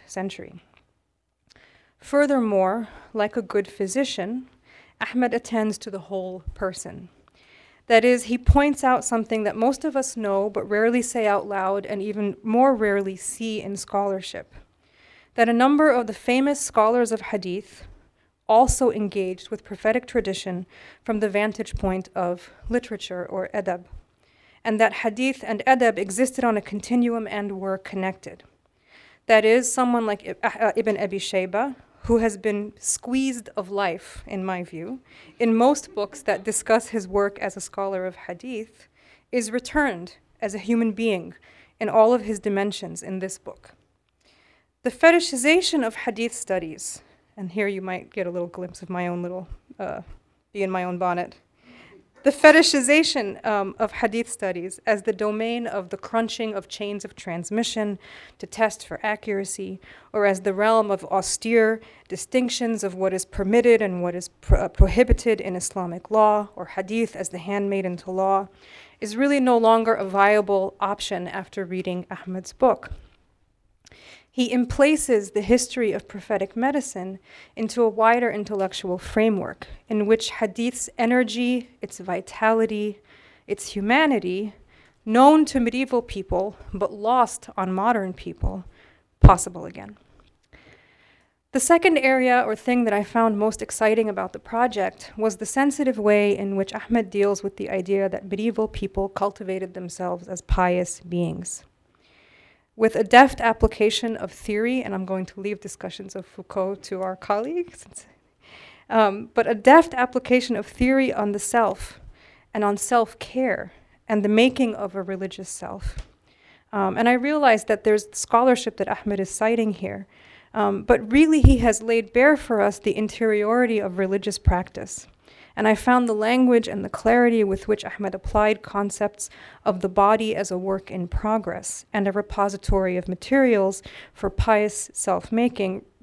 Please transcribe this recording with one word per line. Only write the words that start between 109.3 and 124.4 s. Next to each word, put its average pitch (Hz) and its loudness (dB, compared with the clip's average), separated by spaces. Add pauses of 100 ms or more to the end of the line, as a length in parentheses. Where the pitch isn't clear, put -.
but 233 0
a 233 0
deft 302 6
application 247 0
of 208 -6
theory 262 0
on 208 -2
the 202 -6
self - -2 (540)
and 208 -2
on 202 0
self-care - -2 (340)
and 214 0
the 208 0
making 240 4
of 196 -8
a 196 -6
religious 185 -10
self. - -10 (640)
Um, 196 -2
and 233 4
I 247 4
realize 254 2
that 214 -2
there's 208 2
scholarship 247 2
that 190 -2
Ahmed 202 -4
is 190 -4
citing 220 0
here, 190 -10 (460)
um, 202 0
but 220 2
really 311 6
he 269 10
has 220 2
laid 226 -2
bare 277 6
for 214 0
us 202 0
the - -2
interiority 214 0
of 180 -6
religious 196 -2
practice. - -2 (540)